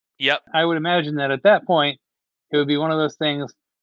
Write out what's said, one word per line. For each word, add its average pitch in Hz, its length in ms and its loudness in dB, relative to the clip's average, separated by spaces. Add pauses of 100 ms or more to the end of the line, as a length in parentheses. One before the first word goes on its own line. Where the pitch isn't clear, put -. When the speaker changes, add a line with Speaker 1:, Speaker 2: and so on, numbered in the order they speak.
(200)
Speaker 1:
Yep. 139 220 0 (120)
Speaker 2:
I 160 120 2
would 165 120 0
imagine 156 380 -2
that 139 160 -2
at 135 120 -2
that 202 220 4
point, 143 340 0 (520)
it 147 60 0
would 147 100 2
be 147 100 0
one 160 140 -2
of 156 60 0
those 151 180 -2
things 143 380 -4 (300)